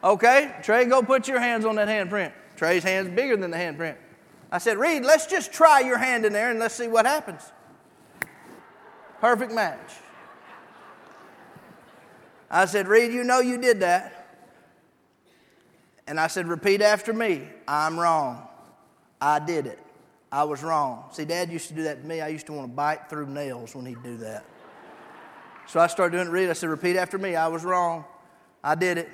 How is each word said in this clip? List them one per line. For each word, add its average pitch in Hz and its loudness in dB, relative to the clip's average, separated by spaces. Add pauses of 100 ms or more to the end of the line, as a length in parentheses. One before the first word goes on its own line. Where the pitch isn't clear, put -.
"Okay, 240 4
Trey, 240 4
go 254 4
put 254 2
your 262 0
hands 233 0
on 220 0
that 208 0
handprint." 196 -2 (240)
Trey's 170 2
hand's 190 -2
bigger 240 0
than 185 -4
the 165 -6
handprint. 160 -6 (540)
I 175 -2
said, 208 0
"Reed, 285 2
let's 311 6
just 359 -4
try 311 8
your 254 0
hand 240 0
in 208 2
there 220 0
and 226 -2
let's 220 -2
see 240 -6
what 226 4
happens." 254 -2 (1800)
Perfect 233 2
match. 196 -4 (2500)
I 185 4
said, 196 -2
"Reed, 226 6
you 247 -4
know 247 2
you 247 0
did 240 2
that." 180 0 (1800)
And 151 -6
I 160 2
said, 170 -4
"Repeat 196 0
after 208 2
me. 208 -2 (180)
I'm 156 -2
wrong. 147 0 (760)
I 147 2
did 151 -4
it. 117 -12 (520)
I 143 0
was 143 -6
wrong." 147 -4
See, 156 -10
Dad 170 -4
used 165 -10
to 151 -16
do 160 -8
that 147 -6
to 143 -16
me. 160 -8
I 156 -8
used 156 -12
to 156 -14
wanna 139 -12
bite 147 -4
through 151 -10
nails 135 -10
when 127 -14
he'd 120 -14
do 120 -14
that. 110 -12 (1200)
So - 0
I 170 6
started 175 0
doing 180 -2
it. 170 -8
Reed, 180 0
I - 0
said, 165 -6
"Repeat 170 -2
after 180 -4
me. 190 -4
I 160 0
was 165 -8
wrong. 175 -2 (580)
I 147 0
did 175 0
it." 165 -8